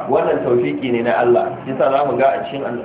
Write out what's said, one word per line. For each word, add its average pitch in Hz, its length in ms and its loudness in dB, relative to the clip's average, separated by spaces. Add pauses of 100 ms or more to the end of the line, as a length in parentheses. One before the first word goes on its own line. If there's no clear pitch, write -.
Wannan 147 320 2
tawfiki 123 480 0
ne 117 160 0
na 117 160 0
Allah. 120 240 4 (240)
Yasa - 240 0
za 135 60 2 (100)
mu 120 80 -2
ga 131 160 4
a - 40 -2 (120)
cikin 139 160 -6 (200)